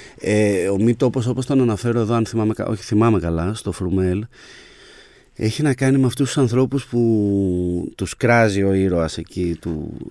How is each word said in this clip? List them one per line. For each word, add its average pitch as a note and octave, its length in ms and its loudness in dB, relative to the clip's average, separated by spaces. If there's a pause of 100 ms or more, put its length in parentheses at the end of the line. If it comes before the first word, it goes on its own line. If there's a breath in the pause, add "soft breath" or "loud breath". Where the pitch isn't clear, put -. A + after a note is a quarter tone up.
(200 loud breath)
Ε, G2+ 500 2
ο G2 120 0
μη A#2 140 2
τόπος, A#2+ 320 0
όπως B2+ 180 -2
τον C3+ 160 2
αναφέρω A#2 380 0
εδώ, A2 140 0
αν A2+ 120 0
θυμάμαι A2 280 -2
κα-, G#2+ 140 -6
όχι, G#2+ 160 -6
θυμάμαι G#2+ 360 2
καλά, E2 340 -2
στο G#2 180 -6
Φρουμέλ, F#2 540 -2 (1120 loud breath)
έχει - 260 -2
να D3 120 2
κάνει C3+ 240 2
με C3+ 80 4
αυτούς B2+ 220 0
τους - 100 -6
ανθρώπους B2+ 480 2
που G2 1080 0
τους - 220 -6
κράζει A2+ 460 2
ο G2 100 2
ήρωας F2 440 2
εκεί, E2+ 440 -4
του, D#2 360 -8 (140)